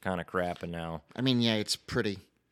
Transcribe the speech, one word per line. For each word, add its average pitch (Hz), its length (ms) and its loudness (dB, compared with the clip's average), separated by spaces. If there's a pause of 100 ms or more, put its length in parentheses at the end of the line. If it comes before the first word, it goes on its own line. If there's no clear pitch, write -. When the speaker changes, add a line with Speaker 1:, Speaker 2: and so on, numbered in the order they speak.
Speaker 1:
kind 92 180 -2
of 82 60 -6
crap, 87 360 -2
and 87 80 -6
now 82 300 -6 (160)
Speaker 2:
I 120 60 -4
mean, 127 180 4
yeah, 117 140 4
it's 107 200 0
pretty 104 440 -2 (320)